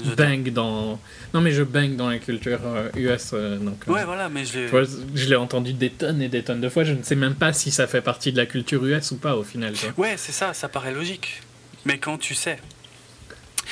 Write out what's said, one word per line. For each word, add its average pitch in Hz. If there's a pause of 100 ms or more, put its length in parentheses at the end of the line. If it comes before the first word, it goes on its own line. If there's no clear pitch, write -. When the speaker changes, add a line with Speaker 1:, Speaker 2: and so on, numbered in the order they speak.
Speaker 1:
je 117
Speaker 2:
bang 135
dans, 110 (340)
non, 165
mais 165
je 143
bang 139
dans 123
la 120
culture, 120
euh, 117
U 127
S, 123
euh, 104
donc, 101 (100)
euh, 165
Speaker 1:
Ouais, 202
voilà, 185
mais 139
je 123
l'ai 123
Speaker 2:
tu 120
vois, 127 (320)
je 131
l'ai 135
entendu 123
des 123
tonnes 156
et 131
des 120
tonnes 120
de 127
fois, 160
je 156
ne 123
sais 143
même 139
pas 160
si 143
ça 131
fait 123
partie 127
de 127
la 120
culture 127
U 139
S 151
ou 139
pas, 143
au 107
final, 110
tu 107
vois. 175
Speaker 1:
Ouais, 196
c'est -
ça, 190
ça -
paraît 131
logique. 175 (440)
Mais 139
quand 151
tu 139
sais. 160 (1120)